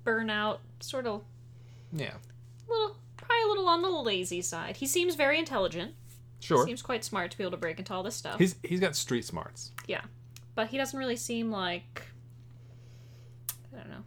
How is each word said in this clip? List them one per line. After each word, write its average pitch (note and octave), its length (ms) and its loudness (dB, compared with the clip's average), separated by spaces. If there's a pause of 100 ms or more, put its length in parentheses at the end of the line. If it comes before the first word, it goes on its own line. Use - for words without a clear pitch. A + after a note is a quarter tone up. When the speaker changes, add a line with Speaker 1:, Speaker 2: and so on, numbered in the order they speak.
Speaker 1:
burnout, G#3+ 560 2 (220)
sort C4 240 -4
of G#3+ 180 -2 (680)
Speaker 2:
Yeah. A2+ 220 -4 (520)
Speaker 1:
little, A4 300 0 (200)
probably A#4 260 4
a G#4+ 40 4
little G4 200 4
on E4+ 160 8
the F#4+ 60 4
lazy G3 520 2
side. - 360 -4
He C4+ 100 0
seems F4 280 4
very D4 220 6
intelligent. F#3+ 560 0 (460)
Speaker 2:
Sure. C3+ 260 6
Speaker 1:
Seems B3 160 -4
quite A#3+ 220 -2
smart F3+ 280 0
to - 60 -12
be G#3 60 -2
able F3+ 80 0
to F3+ 60 -4
break E3 200 -2
into F#3 160 -6
all F#3 100 -2
this A3+ 120 -4
stuff. - 240 -6
Speaker 2:
He's, F3+ 240 8
he's F3+ 160 2
got F3 160 4
street - 300 2
smarts. - 460 -8 (140)
Speaker 1:
Yeah. - 160 -2 (540)
But A3 140 2
he B3+ 80 -2
doesn't C4+ 200 0
really C4 200 0
seem A#3 340 0
like, F3+ 520 -2 (1700)
I B3+ 60 -14
don't - 100 -14
know - 180 -14